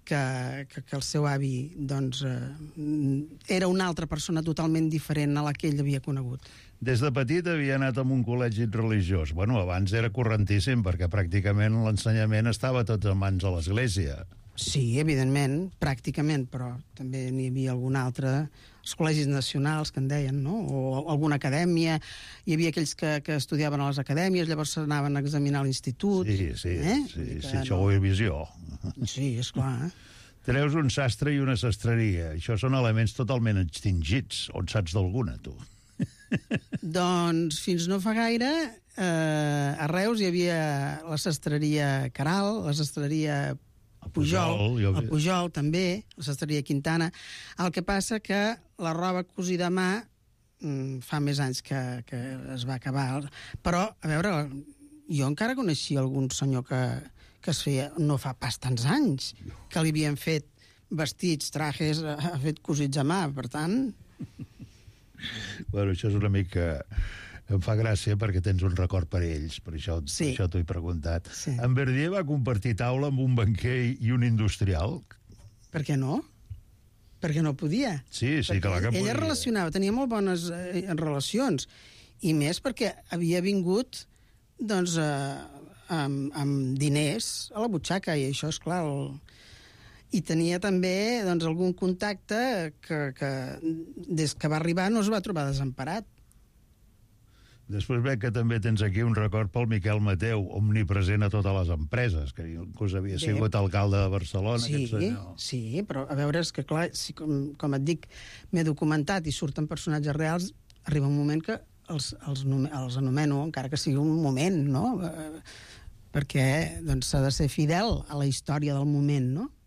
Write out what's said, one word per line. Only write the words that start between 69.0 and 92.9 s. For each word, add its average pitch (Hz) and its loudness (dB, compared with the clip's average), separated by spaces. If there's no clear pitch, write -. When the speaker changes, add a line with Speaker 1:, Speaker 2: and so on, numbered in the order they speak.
Speaker 2:
per 90 0
ells, 78 -4
per 82 -10
això, 82 -2
Speaker 1:
Sí. 73 -4
Speaker 2:
per 139 0
això 107 0
t'ho 92 0
he 82 0
preguntat. 85 -4
Speaker 1:
Sí. - -6
Speaker 2:
En 123 4
Verdier 131 2
va 190 0
compartir 127 0
taula 127 0
amb 135 0
un 127 4
banquer 113 2
i 113 2
un 123 4
industrial? 104 2
Speaker 1:
Per 151 -4
què 147 0
no? 135 0
Perquè 160 0
no 151 2
podia. 170 0
Speaker 2:
Sí, 135 0
sí, 104 0
Speaker 1:
Perquè 95 4
Speaker 2:
clar 90 2
que - 2
Speaker 1:
ella 120 2
Speaker 2:
podia. 208 2
Speaker 1:
relacionava, 254 0
tenia 196 0
molt 254 0
bones, 185 0
eh, 180 -4
relacions, 156 0
i 165 2
més 151 0
perquè 240 -2
havia 175 2
vingut, 196 0
doncs, 185 0
eh, 139 0
amb, 139 -2
amb 139 0
diners 147 0
a 208 -4
la 240 0
butxaca, 180 -2
i 135 0
això, 143 -4
és 127 -4
clar, 175 -2
el, 139 -4
i 208 2
tenia 165 0
també, 196 0
doncs, 170 0
algun 175 0
contacte 196 -2
que, 147 -2